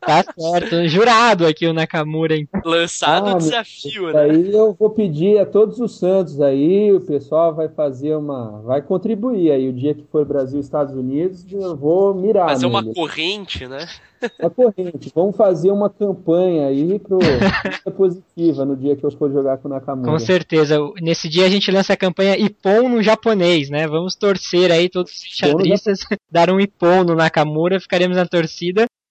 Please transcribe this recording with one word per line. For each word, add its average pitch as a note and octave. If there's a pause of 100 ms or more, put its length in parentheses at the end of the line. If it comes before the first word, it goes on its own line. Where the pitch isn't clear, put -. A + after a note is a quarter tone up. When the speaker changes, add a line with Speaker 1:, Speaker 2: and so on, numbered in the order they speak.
Speaker 1:
Tá D#3+
certo, E3+
jurado A3
aqui D#3+
o E3
Nakamura, D#3+
hein? D3+ (160)
Speaker 2:
Lançado E3+
Speaker 3:
Ah, F#3+
Speaker 2:
o F3+
desafio, E3+
Speaker 3:
meu, D#3+
Speaker 2:
né? D3+
Speaker 3:
aí D#3+
eu G#3+
vou G#3
pedir G3+
a F#3+
todos G#3+
os A3+
santos F3+
aí, D#3+
o F#3
pessoal D#3
vai D#3
fazer D3
uma, B2+
vai B2+
contribuir G3
aí, C3
o C3
dia C3+
que D3
for D3+
Brasil C#3
e C#3
Estados C#3
Unidos, D#3
eu F#3+
vou F3+
mirar F#3+
Speaker 2:
Fazer C3
uma B2
Speaker 3:
nele. A2
Speaker 2:
corrente, D#3+
né? C3+ (540)
Speaker 3:
Uma E3
corrente, F#3
vamos F#3
fazer F#3
uma G3+
campanha F3
aí D3+
pro, G3
<laughs> F#3
positiva E3+
no C#3
dia C#3
que C#3+
eu D3
for C#3+
jogar C3+
com C#3+
o -
Nakamura. C3+
Speaker 1:
Com D#3+
certeza, D#3
o, D3
nesse E3+
dia E3
a F#3
gente G3+
lança F#3+
a F#3
campanha F#3+
Ippon G#3
no A#3+
japonês, F#3
né? D3+
Vamos E3
torcer F#3
aí E3+
todos F3+
os -
Speaker 3:
Ippon -
no D#3+
Speaker 1:
xadristas, G3 (180)
<laughs> -
dar E3+
um F#3+
Ippon F#3
no E3+
Nakamura, D#3+
ficaremos F3+
na F3+
torcida. F3 (260)